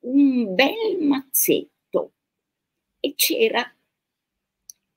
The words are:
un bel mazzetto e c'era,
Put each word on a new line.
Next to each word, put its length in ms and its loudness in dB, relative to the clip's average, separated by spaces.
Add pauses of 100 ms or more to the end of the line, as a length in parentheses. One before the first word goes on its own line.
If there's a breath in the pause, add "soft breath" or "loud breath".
un 520 2
bel 460 0
mazzetto 1120 -2 (880)
e 140 -6
c'era, 500 0 (1300)